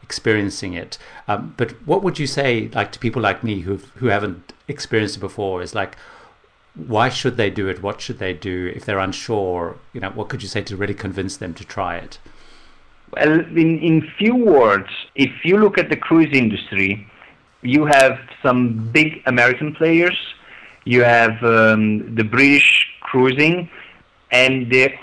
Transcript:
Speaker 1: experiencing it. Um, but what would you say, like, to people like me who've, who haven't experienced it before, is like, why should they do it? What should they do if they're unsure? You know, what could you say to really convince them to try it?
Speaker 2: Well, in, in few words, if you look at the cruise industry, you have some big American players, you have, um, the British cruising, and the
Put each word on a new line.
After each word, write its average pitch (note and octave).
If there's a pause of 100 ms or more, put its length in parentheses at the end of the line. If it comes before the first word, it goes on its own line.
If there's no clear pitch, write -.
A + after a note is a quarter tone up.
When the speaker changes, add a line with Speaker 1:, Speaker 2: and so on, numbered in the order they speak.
Speaker 1:
experiencing G2+
it. - (300)
Um, -
but A#2 (140)
what F#3+
would F3
you C#3+
say, A#2+
like, G2+
to -
people A#2
like G2+
me G#2
who've, F#2+
who B2
haven't G2+ (140)
experienced A2
it F#2
before, F#2+
is F2+
like, G2 (800)
why A2+
should B2+
they G#2
do F#2+
it? F#2
What G2+
should -
they F#2
do F2+
if -
they're G2+
unsure? F#2 (160)
You A2+
know, F#2+
what G#2
could F#2+
you F#2+
say G#2
to G2
really G2+
convince F#2+
them F2
to -
try F2
it? - (920)
Speaker 2:
Well, D#3
in, E3
in D#3+
few A3+
words, B2 (240)
if C3+ (140)
you F#3
look G3+
at F3
the D3+
cruise D#3+
industry, G2+ (540)
you C#3+
have C3+ (240)
some B2
big D#3
American B2+
players, E3 (640)
you A#2+
have, A#2
um, A2
the A2
British C3+ (140)
cruising, D3 (640)
and B2+
the C3 (140)